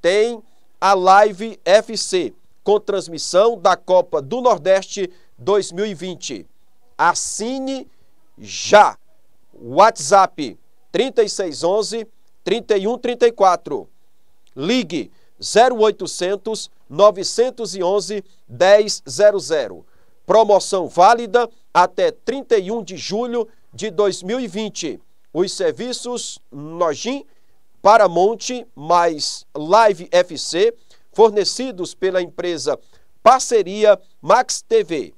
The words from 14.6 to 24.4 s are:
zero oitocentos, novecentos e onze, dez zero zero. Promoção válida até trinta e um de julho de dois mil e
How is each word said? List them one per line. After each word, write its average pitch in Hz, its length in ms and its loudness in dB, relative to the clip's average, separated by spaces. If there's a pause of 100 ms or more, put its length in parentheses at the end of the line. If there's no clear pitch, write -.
zero 240 360 2
oitocentos, 202 920 -4 (200)
novecentos 196 840 0
e 196 60 -8
onze, 190 420 -2 (240)
dez 196 640 2
zero 196 300 2
zero. 127 460 -6 (400)
Promoção 196 640 2
válida 226 600 2 (240)
até 185 380 2
trinta 233 460 -4
e 185 140 -4
um 226 120 -6
de 180 120 -14
julho 226 520 -6 (260)
de 208 160 -8
dois 196 320 -2
mil 202 180 -6
e 247 80 -6